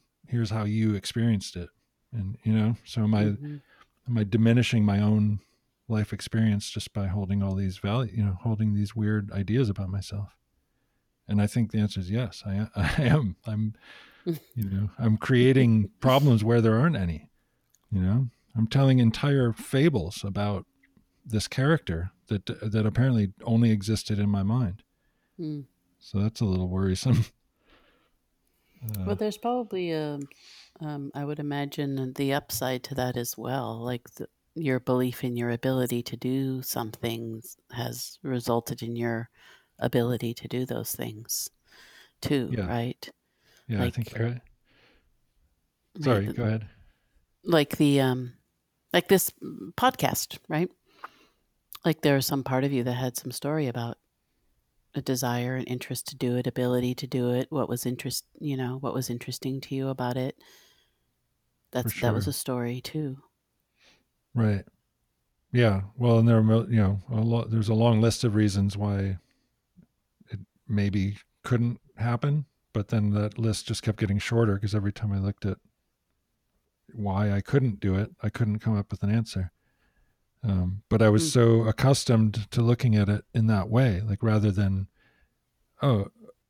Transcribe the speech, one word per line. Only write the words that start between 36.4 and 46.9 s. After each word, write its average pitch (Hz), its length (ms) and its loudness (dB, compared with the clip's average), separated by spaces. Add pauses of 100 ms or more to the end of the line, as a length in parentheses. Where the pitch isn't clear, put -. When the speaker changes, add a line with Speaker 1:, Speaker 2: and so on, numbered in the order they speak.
Speaker 2:
some 117 280 -6
things 113 680 -8 (160)
has 120 500 -10
resulted 120 600 -2
in 117 140 -8
your 117 340 -4 (480)
ability 120 560 -2
to - 140 -14
do 127 180 -4
those 117 280 -8
things 117 560 -10 (720)
too, 127 360 -2
Speaker 1:
Yeah. 101 100 -4
Speaker 2:
right? 117 440 -6 (560)
Speaker 1:
Yeah, 101 180 -2
I - 20 2
Speaker 2:
Like, 90 40 -2
Speaker 1:
think - 240 -8
you're 113 120 -2
right. 120 160 -6 (1600)
Speaker 2:
right, 156 60 -4
Speaker 1:
Sorry, 107 220 2
Speaker 2:
the 113 80 -6
Speaker 1:
go 120 100 -2
ahead. 110 240 -2 (760)